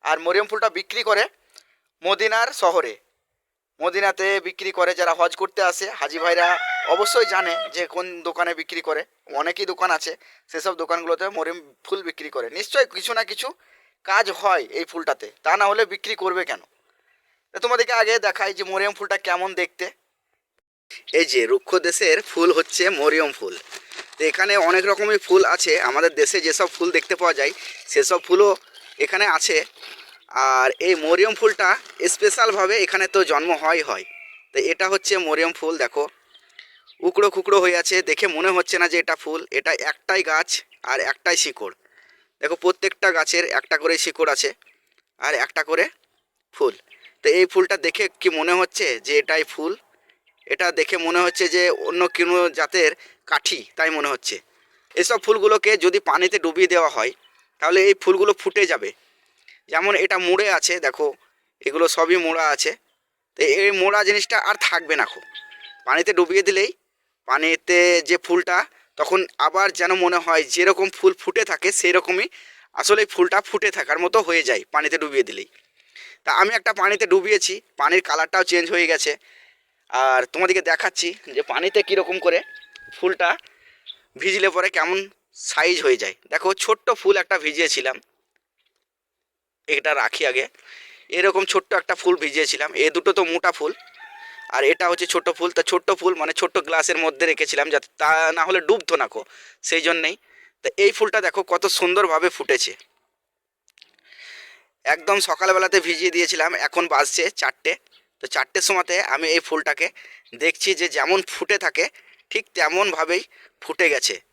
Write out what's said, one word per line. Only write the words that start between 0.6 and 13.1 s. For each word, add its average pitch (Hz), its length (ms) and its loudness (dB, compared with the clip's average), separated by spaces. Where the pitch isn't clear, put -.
বিক্রি 208 300 -6
করে 208 140 4
মদিনার 214 420 0
শহরে, 170 340 2
মদিনাতে 190 440 0
বিক্রি 185 320 -8
করে। 175 120 2
যারা 175 200 2
হজ 175 200 2
করতে 190 200 -4
আসে 185 160 -8
হাজি 147 260 -6
ভাইরা 175 220 4
অবশ্যই 208 400 2
জানে 185 200 -2
যে 175 80 -4
কোন 180 120 -6
দোকানে 170 320 -4
বিক্রি 165 280 -8
করে, 156 140 -2
অনেকই 175 320 -4
দোকান 180 260 -2
আছে, 165 140 -8
সেসব 165 320 -4
দোকানগুলোতে 170 420 -2
মরিয়ম 165 200 -6
ফুল 190 220 -6
বিক্রি 151 280 -12
করে। 120 100 -6
নিশ্চয়ই 254 380 0
কিছু 196 220 -8